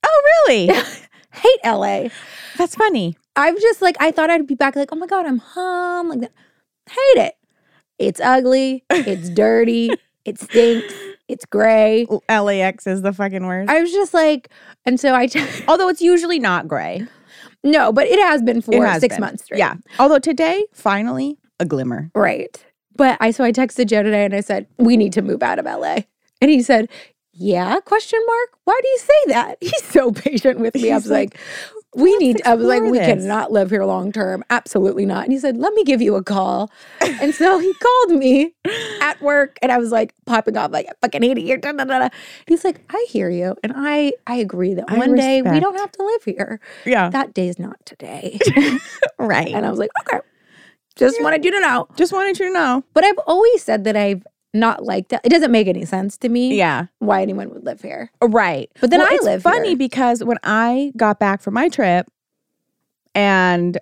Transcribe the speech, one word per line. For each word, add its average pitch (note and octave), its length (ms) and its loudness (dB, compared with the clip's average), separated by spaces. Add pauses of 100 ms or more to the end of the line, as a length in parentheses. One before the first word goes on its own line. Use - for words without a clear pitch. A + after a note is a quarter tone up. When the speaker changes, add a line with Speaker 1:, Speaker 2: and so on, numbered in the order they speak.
Speaker 1:
Oh, D#5 180 4 (260)
really? G#3 200 2
Speaker 2:
<laughs> - 640 -4
Hate B4 300 4
L G3+ 220 0
A. G3+ 260 -4 (460)
Speaker 1:
That's F4 180 -2
funny. C4 400 0 (220)
Speaker 2:
I'm E4 200 2
just A4 240 2
like, F4+ 200 2
I D#4 100 2
thought D#4+ 180 0
I'd E4 160 2
be C#4 100 -4
back C4+ 200 -2
like, C#4 160 -2
"Oh D#4 60 -8
my E4+ 100 -10
God, F#4 180 -2
I'm C4 120 -2
home." F4+ 720 -6
Like C#4 120 -6
that. - 120 -12 (560)
Hate C5 340 4
it. - 120 -6 (640)
It's G3 200 -2
ugly. C4 720 2
It's G3 400 -2
Speaker 1:
<laughs> F3 40 -10
Speaker 2:
dirty. A3+ 580 2 (340)
It G#3 140 -10
stinks. A#3 540 0 (360)
It's - 160 -12
gray. A3 680 2
Speaker 1:
L-, G#3+ 160 -4
L G#3 220 0
A G3 120 0
X F#3 240 -4
is F#3+ 160 -4
the G3 120 -2
fucking F#3+ 320 -6
worst. F#3 240 -6
Speaker 2:
I D#4 100 2
was E4+ 140 0
just G4 200 -2
like, D#4 360 2 (360)
and B3+ 140 0
so C4 160 2
I B3 120 2
t- C#4+ 180 -4 (100)
<laughs> - 140 -8
Speaker 1:
Although F4+ 180 4
it's F4 140 -2
usually F4 380 2
not F3+ 280 -2
gray. C#3 400 -6 (560)
Speaker 2:
No, C#4 300 2
but A3+ 140 2
it F#4+ 120 4
has D#4+ 220 2
been A#3 180 0
for A3+ 140 -2 (100)
Speaker 1:
It - 60 4
has E3+ 100 0
Speaker 2:
six G#3+ 160 0
Speaker 1:
been. A3 60 -4
Speaker 2:
months - 240 -8
straight. - 140 -6
Speaker 1:
Yeah. F3 160 2 (240)
Although C#4+ 200 6
today, D#4+ 540 -2
finally, B3 640 -4 (240)
a - 40 -2
glimmer. D3 480 -6
Speaker 2:
Right. - 440 -2 (400)
But C4 240 2
I, A3+ 100 2
so B3 140 0
I A#3+ 80 2
texted B3+ 320 0
Joe G#3 180 2
today G#3 220 2
and G3 100 -2
I G3+ 60 -2
said, G3 260 -6 (100)
"We A#3+ 200 4
need G3 160 2
to G3 80 0
move G3+ 220 -4
out - 160 -2
of - 60 -6
L - 200 -8
A." E3 200 -4 (360)
And C#4 100 4
he C4 100 4
said, A3+ 280 2 (420)
"Yeah, F#3 480 -2
question A4 480 -2
mark? A#4 220 -2 (160)
Why G#4+ 180 2
do C5 60 0
you C5 80 0
say C#5 360 2
that?" - 240 -2
<laughs> - 40 -16
He's C5+ 240 -6
so B3+ 260 2
patient B3+ 480 -2
with A#3 160 -4
me. A#3 160 0
I A3+ 40 0
Speaker 1:
He's G#3+ 80 -2
Speaker 2:
was G#3+ 80 -4
Speaker 1:
like, - 240 -2
Speaker 2:
like, - 40 -20 (560)
"We D4+ 160 6
Speaker 1:
"Let's G#4 100 4
Speaker 2:
need," B3 240 2
I A#3+ 100 4
was A#3 100 0
like, B3 140 4
Speaker 1:
explore A3+ 120 0
Speaker 2:
"We B3 80 2
Speaker 1:
this." F#3 80 2
Speaker 2:
cannot G3+ 440 -2
live G3 180 0
here G3 160 0
long F#3 260 -4
term. F#3+ 380 -6
Absolutely G3+ 560 0
not." G3 180 -4
And - 80 -2
he C4+ 80 0
said, B3+ 180 -2
"Let F4 160 -2
me G#4+ 120 2
give B3 160 2
you G#3 140 0
a F#3+ 80 -2
call." G3 460 -2 (300)
And C#4+ 340 -2
so F#4 260 2
he F#4 140 0
<laughs> - 80 -12
called A#4+ 380 4
me C4+ 340 2 (480)
at D4 200 -2
work C#4+ 400 0
and C4 100 0
I B3 60 2
was A#3 140 -2
like A3+ 220 -2 (120)
popping A3 320 -2
off F#3+ 140 -4
like, - 160 -6
"I - 40 -20 (100)
fucking A#3 220 -2
hate B3+ 140 0
it - 40 -6
here. C4 160 -2
Da, C#4+ 140 -8
da, C#4 140 -6
da, C4 140 -2
da." B3+ 100 0 (380)
He's D#4+ 180 0
like, F4 240 -4
"I A4+ 200 -4
hear F#3+ 200 -4
you." F3+ 340 -4
And A3 120 -6
I, D4 360 0 (160)
I A#3+ 80 -6
agree F#3+ 380 -4
that F3 160 -6
Speaker 1:
I G#3 80 0
Speaker 2:
one B3 180 2
day C4 260 2
we B3+ 200 0
don't F#4+ 120 0
Speaker 1:
respect. F#4+ 60 -8
Speaker 2:
have G4+ 140 -8
to G4 100 -8
live A4 220 -4
here. - 340 -12 (260)
Speaker 1:
Yeah. G3+ 240 0
Speaker 2:
That A#3 240 -4
day's F3+ 240 -4
not - 280 -14
today. - 520 -14 (180)
<laughs> C#4 240 2 (380)
Speaker 1:
Right. E3 360 -2
Speaker 2:
And G#3 120 -4
I A3 40 -2
was G3+ 100 -6
like, G#3+ 120 -4 (100)
"Okay. - 180 -4 (760)
Just C4+ 220 2
Speaker 1:
Yeah. A#4 60 -2
Speaker 2:
wanted D#4 220 0
you F4+ 60 2
to G4+ 80 -2
know." C#4+ 360 0
Speaker 1:
Just F4 160 0
wanted F#4+ 280 -2
you F#4 80 -2
to F#4 60 -6
know. C#4 300 0 (100)
Speaker 2:
But D#4+ 120 4
I've G4+ 120 4 (100)
always G#4 360 4
said A3 220 -2
that G#3+ 100 -2
I've G3+ 300 -2 (280)
not A3 300 0
liked - 300 -6
it. - 100 -4
It - 60 2
doesn't D#4 220 4
make A3 160 4
any F3+ 180 -2
sense F#3+ 320 -6
to B3+ 100 -6
me B3 300 0
Speaker 1:
Yeah. E3 300 0 (120)
Speaker 2:
why G#3 220 0
anyone G3 320 -6
would - 100 -20
live - 180 -10
here. - 300 -14 (100)
Speaker 1:
Right. G3+ 480 0 (120)
Speaker 2:
But B3 80 2
then D4+ 100 6
Speaker 1:
Well, F#4+ 100 4
Speaker 2:
I C#5 60 4
Speaker 1:
it's B4+ 80 0
Speaker 2:
live F#3+ 200 0
Speaker 1:
funny A4 260 0
Speaker 2:
here. D#4+ 80 0
Speaker 1:
because B3 460 -2
when A#3+ 200 -2
I A#3+ 540 0
got G#3+ 220 0
back G3 220 -2
from G3+ 120 -8
my C#4 160 0
trip F3+ 380 0 (1080)
and F#3 680 2